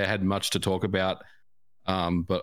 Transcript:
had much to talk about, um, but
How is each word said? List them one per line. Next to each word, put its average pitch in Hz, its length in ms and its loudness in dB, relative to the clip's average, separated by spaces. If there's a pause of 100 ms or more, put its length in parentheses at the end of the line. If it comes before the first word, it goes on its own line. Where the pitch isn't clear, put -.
had 98 200 0
much 98 260 0
to - 80 0
talk 92 240 0
about, 95 400 0 (640)
um, 87 380 0
but 90 180 0